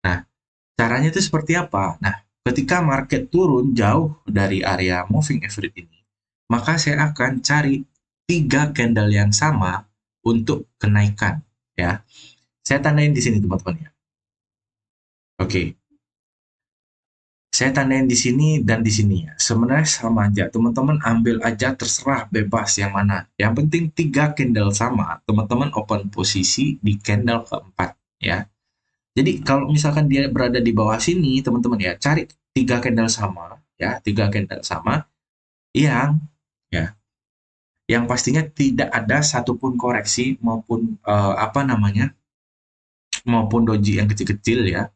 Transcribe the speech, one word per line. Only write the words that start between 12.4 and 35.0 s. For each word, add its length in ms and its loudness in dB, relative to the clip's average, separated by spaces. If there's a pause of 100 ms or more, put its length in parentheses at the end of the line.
Saya 220 -2
tandain 320 4
di 80 0
sini, 180 2
teman-teman, 400 -4
ya. 80 -16 (1500)
Oke. 320 -2 (1700)
Saya 260 0
tandain 320 2
di 80 2
sini 480 2
dan 240 0
di 80 2
sini, 320 2
ya. 80 -16
Sebenarnya 560 0
sama 400 0
aja. 160 0
Teman-teman 560 0
ambil 400 2
aja, 320 -2
terserah, 560 -4
bebas 480 -2
yang 160 -2
mana. 400 0
Yang 320 0
penting 240 0
tiga 480 0
candle 320 2
sama, 560 -2
teman-teman 480 0
open 400 -4
posisi 640 0
di 240 0
candle 480 0
keempat, 480 -8 (240)
ya. 240 -4 (720)
Jadi 240 0
kalau 320 0
misalkan 320 2
dia 240 2
berada 320 0
di 80 2
bawah 320 0
sini, 400 2
teman-teman, 400 0
ya, 160 -4
cari 320 0 (240)
tiga 240 2
candle 320 0
sama, 480 -6 (160)
ya, 320 -4
tiga 240 2
candle 320 -4
sama 480 -4 (640)